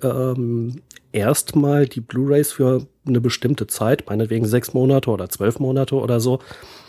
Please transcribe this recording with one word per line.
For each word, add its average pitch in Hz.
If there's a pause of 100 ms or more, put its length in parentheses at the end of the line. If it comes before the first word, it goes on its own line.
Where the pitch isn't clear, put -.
ähm, 123 (280)
erstmal 143
die 127
Blu-rays 139
für 131 (180)
eine 120
bestimmte 120
Zeit, -
meinetwegen 113
sechs 120
Monate 131
oder 90
zwölf 107
Monate 135
oder 120
so, 127 (500)